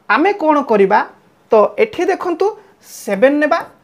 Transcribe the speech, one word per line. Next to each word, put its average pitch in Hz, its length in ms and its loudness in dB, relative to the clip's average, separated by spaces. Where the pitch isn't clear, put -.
ଆମେ 339 240 2
କ'ଣ 311 280 0
କରିବା? 208 460 2
ତ 214 280 2
ଏଠି 320 260 -2
ଦେଖନ୍ତୁ, 381 520 -2
ସେଭେନ୍ 254 340 2
ନେବା, 339 260 0